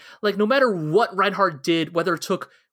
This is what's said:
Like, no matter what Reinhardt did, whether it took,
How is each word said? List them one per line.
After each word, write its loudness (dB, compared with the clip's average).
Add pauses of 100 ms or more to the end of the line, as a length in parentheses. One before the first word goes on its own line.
(220)
Like, 0
no 2
matter 2
what 0
Reinhardt 0
did, 0
whether 0
it -6
took, -6 (220)